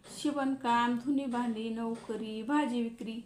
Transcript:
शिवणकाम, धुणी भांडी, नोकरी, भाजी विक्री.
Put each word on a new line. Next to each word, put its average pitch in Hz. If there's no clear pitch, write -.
शिवणकाम, 262
धुणी 277
भांडी, 233
नोकरी, 220
भाजी 247
विक्री. 226